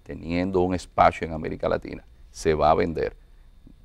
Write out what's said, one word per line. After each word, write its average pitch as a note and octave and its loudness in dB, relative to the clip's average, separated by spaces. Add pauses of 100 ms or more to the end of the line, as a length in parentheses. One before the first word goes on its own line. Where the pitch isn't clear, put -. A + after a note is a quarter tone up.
teniendo F2 -2
un F#2 0
espacio F2 2
en E2 -8
América - -6
Latina, - -6 (280)
se D#2+ 0
va D2 4
a - 4
vender, E2+ -2 (680)